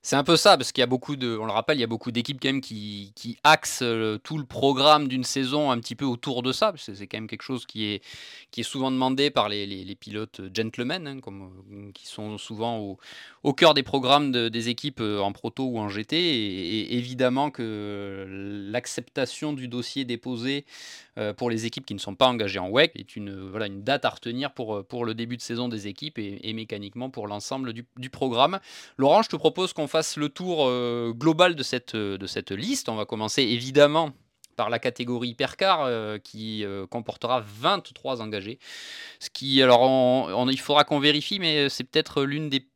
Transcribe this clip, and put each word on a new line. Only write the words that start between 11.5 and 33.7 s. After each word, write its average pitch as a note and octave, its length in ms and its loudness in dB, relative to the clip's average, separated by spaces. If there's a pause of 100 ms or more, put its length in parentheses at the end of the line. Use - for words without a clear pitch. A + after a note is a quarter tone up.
euh, G2+ 220 -16
qui - 140 -20
sont G#2+ 320 -10
souvent A2+ 400 -4
au, G2 180 -8 (460)
au C#3 100 2
cœur D#3+ 220 8
des C#3 80 2
programmes C#3 480 4
de, A#2 180 2
des A2+ 200 -2
équipes, B2 320 -6
euh, G#2 180 -2
en G2+ 140 0
proto A#2 320 -6
ou B2 120 -4
en G#2+ 100 -2
G G2+ 160 -6
T, D3+ 140 -2
et, G#2+ 640 -2
et A#2 180 -2
évidemment B2+ 540 0
que G#2 720 -8 (460)
l'acceptation - 840 -4
du C3 140 -8
dossier B2 360 -6
déposé, B2 640 -4 (540)
euh, G#2+ 120 -2
pour A#2+ 200 -2
les A2+ 160 -2
équipes - 180 -8
qui - 80 -8
ne G2 60 -8
sont G2 160 -8
pas B2+ 120 6
engagées G#2 300 0
en F#2 120 -4
wec C#3+ 260 4
est - 220 -16
une, G2 320 -12
voilà, G#2+ 180 -6
une G2 160 -12
date C3+ 220 0
à A#2 40 4
retenir B2 420 -6
pour, G#2+ 260 -6
euh, G2 60 -6
pour A#2+ 220 -6
le A2+ 80 -4
début A#2 240 -6
de - 60 -14
saison A#2+ 240 -4
des G#2+ 200 -6
équipes C#3+ 300 -12
et, G2+ 320 -8
et A2 40 -6
mécaniquement A2 580 -8
pour G#2+ 160 -8
l'ensemble A#2 460 -6
du, A#2+ 120 -12 (120)
du C3 120 -10
programme. C3+ 500 0 (380)
Laurent, D3 240 6
je - 80 -2
te F3+ 60 -4
propose D#3+ 380 0
qu'on D3 180 -4
fasse D#3+ 240 0
le D3 140 -2
tour, F3 320 -4
euh, A#2+ 500 0
global D#3+ 420 4
de C#3 100 -4
cette, - 340 -4
de G2 300 -4
cette - 240 -6
liste. F#3 360 -4
On A2+ 80 -4
va G#2+ 80 -2
commencer A2 380 -2
évidemment C#3 720 4 (440)